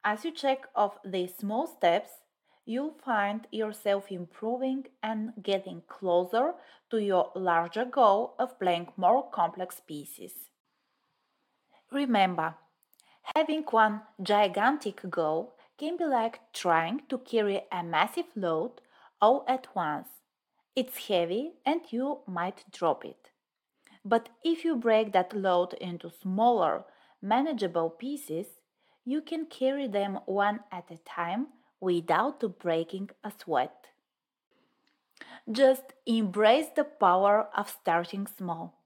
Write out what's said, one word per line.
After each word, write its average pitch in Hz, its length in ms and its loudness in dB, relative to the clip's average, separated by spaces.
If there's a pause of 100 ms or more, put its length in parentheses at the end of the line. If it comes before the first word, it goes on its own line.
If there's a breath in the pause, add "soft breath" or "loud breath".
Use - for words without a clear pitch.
As 214 200 -2
you 330 80 -6
check 269 440 -2
off 202 280 0
these 185 320 -6
small 220 320 -4
steps, 180 420 2 (560)
you'll 285 380 -6
find 214 480 -2
yourself 214 600 -4
improving 247 760 -6 (160)
and 220 400 -6
getting 190 460 -4
closer 190 680 2 (380 loud breath)
to 220 100 0
your 190 340 2
larger 175 480 0
goal 240 560 4
of 254 200 -4
playing 175 360 0
more 226 340 4
complex 180 560 -4
pieces. - 460 -14 (1600 soft breath)
Remember, 185 640 2 (800 soft breath)
having 311 280 0
one 214 380 4 (200)
gigantic 208 880 2
goal 160 460 -2 (220 soft breath)
can 330 200 -6
be 349 80 -2
like 226 340 0 (140)
trying 170 560 0
to 262 80 -4
carry 208 540 -2
a 180 120 -6
massive 170 520 0
load 180 460 -2 (380 soft breath)
all 262 280 6
at 262 280 -4
once. 151 340 -4 (680)
It's - 320 -6
heavy 190 460 0 (120)
and 330 240 0
you 262 380 -4
might 185 440 -6
drop 160 320 -2
it. - 280 -18 (720 soft breath)
But 226 240 0 (140)
if 330 200 0
you 330 120 0
break 220 380 2
that 180 200 2
load 185 400 2
into 175 360 -10
smaller, 190 760 0 (360 soft breath)
manageable 202 680 0
pieces, 208 560 -8 (600)
you 277 160 -4
can 320 260 -8
carry 269 400 -2
them 196 380 -2
one 202 340 0 (120)
at 175 200 -14
a 165 60 -18
time 180 500 -4 (320 soft breath)
without 180 800 0
breaking 170 500 -4 (140)
a 208 80 -10
sweat. - 560 -4 (1600 loud breath)
Just 262 420 4 (120)
embrace 220 680 4
the 302 80 2
power 202 720 4
of 202 140 -4
starting 175 580 -2
small. 170 480 -10 (100)